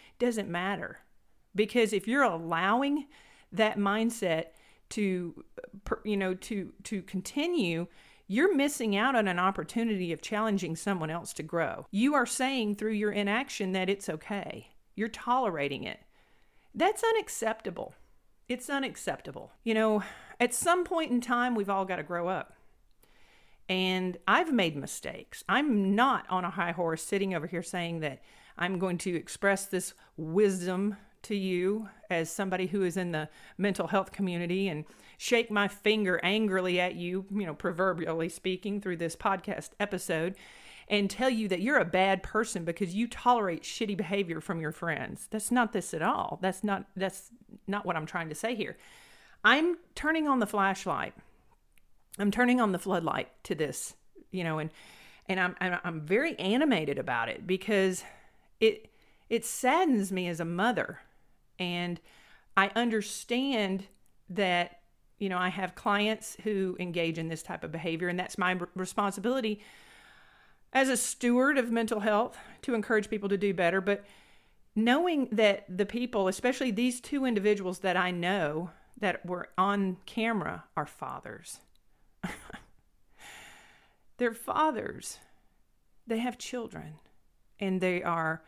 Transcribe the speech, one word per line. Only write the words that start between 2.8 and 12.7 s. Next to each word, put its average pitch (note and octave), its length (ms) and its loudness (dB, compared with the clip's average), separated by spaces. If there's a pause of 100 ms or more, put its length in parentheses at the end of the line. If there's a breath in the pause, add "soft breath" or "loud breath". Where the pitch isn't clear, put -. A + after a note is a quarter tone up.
that G#3+ 260 2
mindset G3+ 720 0 (420 soft breath)
to, F#3 520 -2 (420)
per-, - 200 -4
you G#3 120 0
know, F#3 180 0
to, F#3+ 380 -6 (120)
to G3 180 -6
continue, F#3+ 880 -2 (400 soft breath)
you're D#4 260 4
missing C4+ 400 2
out B3 220 4
on G#3+ 100 4
an F3+ 140 0
opportunity F#3+ 720 0
of C#3+ 100 -6
challenging G3 540 0
someone E3+ 340 -2
else E3+ 220 -6
to - 100 -6
grow. D#3+ 480 -2
You B3 240 4
are B3+ 120 4
saying B3 500 0